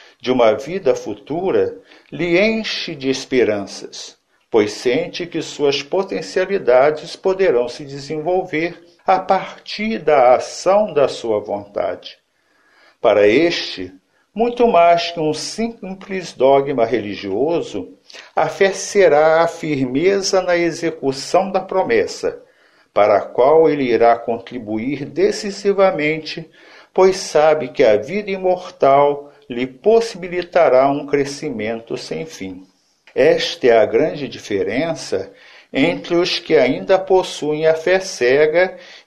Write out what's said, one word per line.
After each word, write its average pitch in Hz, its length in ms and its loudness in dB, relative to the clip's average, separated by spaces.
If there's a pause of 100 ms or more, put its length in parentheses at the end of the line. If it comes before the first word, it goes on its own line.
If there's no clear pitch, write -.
(200)
de 123 120 -4
uma 117 220 4
vida 180 420 -2
futura, 170 840 -4 (340)
lhe 170 240 -2
enche 208 600 -2
de 135 160 -4
esperanças, 107 1080 -4 (320)
pois 104 220 2
sente 165 560 -4
que 170 120 -8
suas 143 440 -2
potencialidades 180 1300 0
poderão 175 540 0
se 151 160 -14
desenvolver 156 880 -6 (300)
a 185 140 2
partir 208 800 -4
da 139 340 6
ação 190 580 0
da 139 160 2
sua 110 320 -2
vontade. 98 800 -8 (840)
Para 104 280 4
este, 123 680 0 (400)
muito 240 340 0
mais 170 440 4
que 165 80 -10
um 151 120 -2
simples 190 1000 -10
dogma 135 520 2
religioso, 104 1040 -4 (460)
a 156 140 0
fé 190 220 2
será 160 720 4
a 170 40 0
firmeza 165 920 0
na 180 160 0
execução 160 920 -2
da - 80 -2
promessa – 110 800 -2 (540)
para 104 220 4
a 95 40 2
qual 156 460 4
ele 147 180 0
irá 117 300 4
contribuir 117 880 -8
decisivamente, 185 1400 -2 (460)
pois 185 240 4
sabe 151 520 2
que - 140 0
a 107 140 6
vida 190 320 -4
imortal 147 1040 0 (160)
lhe 123 160 -4
possibilitará 175 1300 2
um 143 160 -4
crescimento 123 880 -4
sem 160 260 -10
fim. 95 440 -14 (480)
Esta 156 500 0
é 113 140 6
a 104 80 6
grande 143 400 0
diferença 107 1080 -6 (400)
entre 175 400 -2
os 175 240 0
que - 180 -2
ainda 165 440 2
possuem 160 640 -2
a 160 80 4
fé 180 260 0
cega 156 760 0 (300)